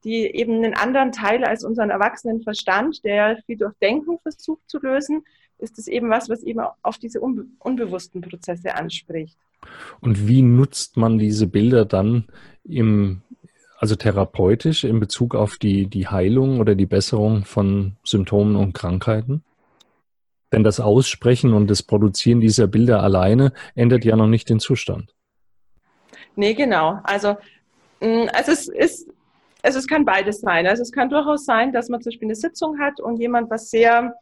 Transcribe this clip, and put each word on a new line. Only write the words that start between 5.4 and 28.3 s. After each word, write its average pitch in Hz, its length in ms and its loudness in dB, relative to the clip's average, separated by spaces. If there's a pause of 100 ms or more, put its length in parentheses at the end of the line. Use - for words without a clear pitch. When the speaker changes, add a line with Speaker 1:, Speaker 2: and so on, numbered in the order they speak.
Speaker 1:
ist - 200 -16
es 220 100 -18
eben 233 220 -4
was, 226 180 -2
was 226 140 -6
eben 226 180 -8 (220)
auf 214 160 -6
diese 233 220 -10
unbe-, 240 260 -6 (120)
unbewussten 190 640 -8
Prozesse 175 520 -10
anspricht. 160 640 -10 (640)
Speaker 2:
Und 104 280 0
wie 131 140 6
nutzt 123 560 2
man 113 200 2
diese 107 280 2
Bilder 110 400 2
dann 107 400 0 (380)
im, 104 580 0 (560)
also 107 180 0
therapeutisch 107 880 0
in 113 160 0
Bezug 120 340 -2
auf 107 220 0
die, 98 300 0
die 98 220 -4
Heilung 120 520 0
oder 104 140 4
die 95 120 2
Besserung 104 600 0
von 98 580 -2
Symptomen 104 520 2
und 98 180 0
Krankheiten? 110 680 -4 (1080)
Denn 110 120 4
das 107 160 2
Aussprechen 120 760 4
und 104 140 4
das 101 140 0
Produzieren 107 580 2
dieser 110 260 4
Bilder 110 360 4
alleine 101 500 4 (220)
ändert 120 300 4
ja 110 120 4
noch 110 120 4
nicht 113 220 0
den 110 100 2
Zustand. - 540 -6 (1200)
Speaker 1:
Nee, 208 180 0
genau. 196 500 0
Also, 202 320 -2 (640)
mm, 226 320 0